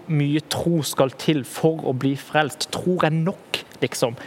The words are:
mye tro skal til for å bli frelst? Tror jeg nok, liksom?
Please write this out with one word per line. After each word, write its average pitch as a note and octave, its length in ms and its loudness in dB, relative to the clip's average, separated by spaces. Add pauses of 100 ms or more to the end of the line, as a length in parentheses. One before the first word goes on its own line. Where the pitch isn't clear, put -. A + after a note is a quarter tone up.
mye D3 300 2 (100)
tro E3+ 320 0
skal C3+ 300 2
til D3+ 320 0
for D#3+ 420 0
å C3+ 80 0
bli C3+ 220 0
frelst? - 560 -2
Tror F3+ 320 0
jeg D#3 80 4
nok, E3 480 -2 (220)
liksom? A#2+ 340 0 (120)